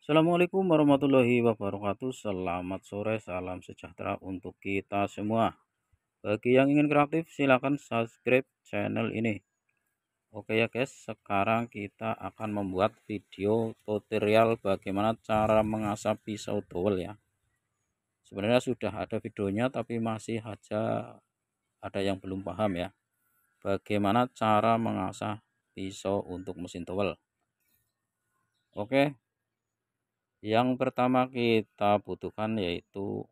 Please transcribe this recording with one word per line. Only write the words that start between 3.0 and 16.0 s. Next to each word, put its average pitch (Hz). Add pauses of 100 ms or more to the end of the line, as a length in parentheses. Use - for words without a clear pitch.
salam 90
sejahtera 98
untuk 90
kita 98
semua. 104 (640)
Bagi 117
yang 135
ingin 147
kreatif, 147
silakan 139
subscribe 117 (240)
channel 107
ini. 110 (960)
Oke 107
ya 113
guys, 127 (160)
sekarang 113
kita 107
akan 104
membuat 101
video 110
tutorial 107
bagaimana 101
cara 110
mengasah 107